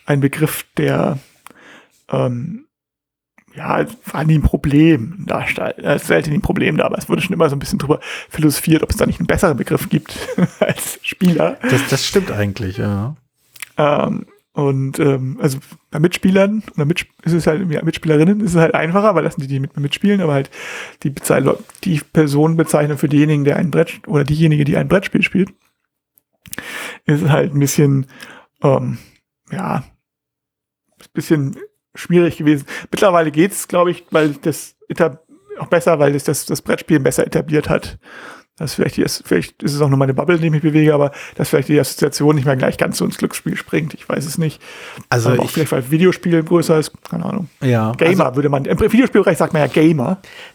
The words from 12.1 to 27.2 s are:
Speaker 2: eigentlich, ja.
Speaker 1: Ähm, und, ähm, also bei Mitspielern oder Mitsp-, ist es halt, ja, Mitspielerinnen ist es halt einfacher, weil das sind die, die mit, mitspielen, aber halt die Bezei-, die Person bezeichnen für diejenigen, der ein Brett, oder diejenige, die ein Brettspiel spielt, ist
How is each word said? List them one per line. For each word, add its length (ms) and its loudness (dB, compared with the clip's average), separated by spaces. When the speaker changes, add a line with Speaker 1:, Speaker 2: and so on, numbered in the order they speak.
Speaker 2:
eigentlich, 460 -4
ja. 400 -4
Speaker 1:
Ähm, 480 0
und, 480 -2
ähm, 400 0
also 180 -2
bei 100 -6
Mitspielern 640 2
oder 100 0
Mitsp-, 240 -2
ist 100 0
es 120 0
halt, 240 0
ja, 140 -4
Mitspielerinnen 560 2
ist 140 0
es 60 4
halt 140 4
einfacher, 400 2
weil 80 2
das 120 -4
sind 80 -6
die, 60 -8
die 120 -2
mit, 180 -8
mitspielen, 440 0
aber 100 0
halt 180 0
die 80 -2
Bezei-, 320 0
die 160 0
Person 440 2
bezeichnen 400 0
für 120 0
diejenigen, 360 2
der 120 2
ein 140 0
Brett, 360 -2
oder 180 0
diejenige, 400 2
die 140 0
ein 100 -2
Brettspiel 340 0
spielt, 280 0
ist 180 2